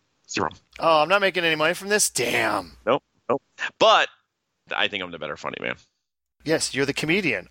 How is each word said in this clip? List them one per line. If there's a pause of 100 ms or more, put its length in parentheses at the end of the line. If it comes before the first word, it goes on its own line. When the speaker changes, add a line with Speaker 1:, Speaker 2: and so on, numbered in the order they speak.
(280)
Speaker 1:
zero. (280)
Speaker 2:
Oh,
I'm
not
making
any
money
from
this?
Damn.
Speaker 1:
Nope, (260)
nope. (360)
But (640)
I
think
I'm
the
better
funny
man. (680)
Speaker 2:
Yes,
you're
the
comedian.